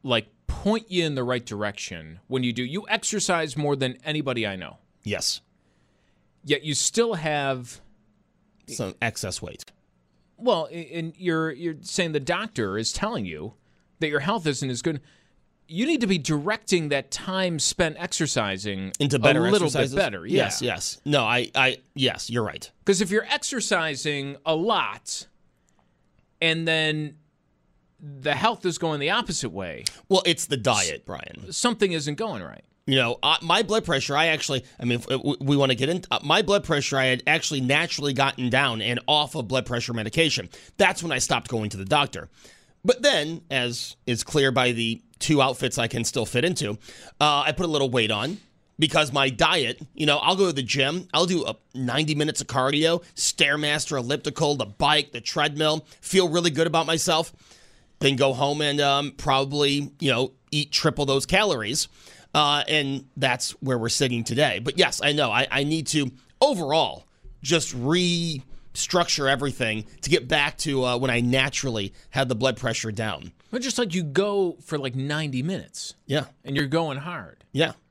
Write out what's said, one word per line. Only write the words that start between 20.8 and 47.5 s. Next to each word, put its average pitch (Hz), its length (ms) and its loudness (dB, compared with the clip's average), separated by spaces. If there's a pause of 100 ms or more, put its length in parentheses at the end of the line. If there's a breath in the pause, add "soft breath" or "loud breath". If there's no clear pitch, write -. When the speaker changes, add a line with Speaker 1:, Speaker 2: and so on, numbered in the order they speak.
Speaker 2:
No, 143 180 2
I, 120 320 0
I, 131 220 2 (180)
yes, 127 340 -2
you're 117 140 0
right. 82 260 -8 (160)
Speaker 1:
'Cause 196 160 4
if 180 100 0
you're 214 180 0
exercising 156 1040 -2 (100)
a 160 100 2
lot 175 720 -2 (1120)
and 165 260 0
then 156 500 -2 (840)
the 143 320 -4
health - 320 -2
is 170 140 -2
going 156 200 -2
the 147 120 0
opposite 180 400 -4
way. 80 340 -8 (240 loud breath)
Speaker 2:
Well, 190 160 4
it's 170 220 2
the 143 100 0
diet, 98 480 0
Brian. - 460 -12
Speaker 1:
Something 208 400 2
isn't 147 240 -2
going 175 260 -6
right. 65 220 -14 (240)
Speaker 2:
You 135 80 4
know, 120 260 2
uh, 151 220 2
my 175 180 2
blood 208 240 0
pressure, 143 320 0
I 160 100 4
actually, 147 380 -2 (140 loud breath)
I 143 60 -8
mean, 120 140 2
if, 123 60 -12
uh, 131 120 0
w-, 139 220 -2
we 139 160 4
wanna 135 200 4
get 131 120 -2
into, 180 240 -2
uh, 127 120 0
my 165 180 4
blood 202 220 2
pressure, 143 340 0
I 131 80 2
had 127 220 2
actually 147 340 0
naturally 143 520 0
gotten 127 360 0
down 123 320 2
and 117 260 -2
off 147 280 2
of 120 120 -6
blood 127 200 -2
pressure 120 260 -4
medication. 113 560 0 (280 loud breath)
That's 185 260 2
when 165 80 -2
I 127 80 0
stopped - 280 0
going 110 220 -2
to 98 80 -8
the 95 80 -8
doctor. 143 420 0 (560 soft breath)
But 247 200 2
then, 165 380 2 (100)
as 123 440 -2 (120)
is 120 160 0
clear 139 280 4
by 127 200 4
the 113 280 -2 (200)
two 151 200 4
outfits 131 380 2
I 117 100 0
can 117 160 -2
still 113 220 -2
fit 123 180 0
into, 139 280 -2 (500 loud breath)
uh, 147 240 4
I 151 60 0